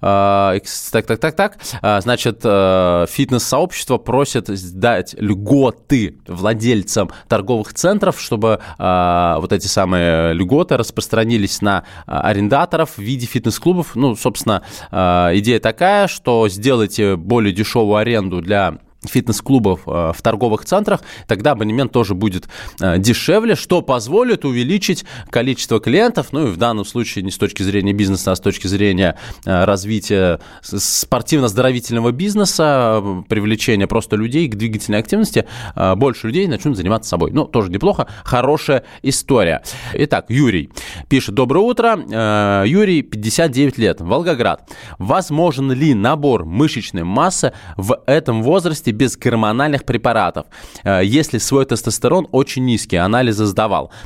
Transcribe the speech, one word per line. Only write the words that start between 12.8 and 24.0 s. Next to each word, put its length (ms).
в 40
виде 240
фитнес-клубов. 680
Ну, 220
собственно, 460
э, 380
идея 300
такая, 480
что 420
сделайте 640
более 380
дешёвую 440
аренду 440
для 380
фитнес-клубов, 840
э, 260
в 80
торговых 440
центрах, 340
тогда 260
абонемент 420
тоже 220
будет, 340
э, 160
дешевле, 580
что 260
позволит 640